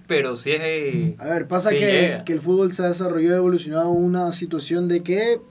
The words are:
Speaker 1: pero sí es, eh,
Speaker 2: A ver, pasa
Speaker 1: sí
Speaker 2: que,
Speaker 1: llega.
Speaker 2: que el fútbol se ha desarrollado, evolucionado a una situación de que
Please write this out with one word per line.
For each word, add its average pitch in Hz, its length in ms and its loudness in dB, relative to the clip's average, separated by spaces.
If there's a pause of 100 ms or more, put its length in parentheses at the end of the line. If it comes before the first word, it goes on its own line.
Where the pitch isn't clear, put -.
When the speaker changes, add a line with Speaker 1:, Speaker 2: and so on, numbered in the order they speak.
Speaker 1:
pero 139 280 0
sí 135 160 -4
es, 151 100 0
eh, 160 580 -2
Speaker 2:
A - 60 -14
ver, 165 220 -2
pasa 185 220 0
Speaker 1:
sí 208 80 2
Speaker 2:
que, 208 80 2
Speaker 1:
llega. 175 400 2
Speaker 2:
que 165 80 -2
el 156 60 -2
fútbol 185 340 2
se 185 100 -4
ha 180 40 0
desarrollado, 175 500 0
evolucionado 170 460 0
a 175 80 0
una 175 400 0
situación 170 560 -4
de 175 160 0
que 220 360 0 (120)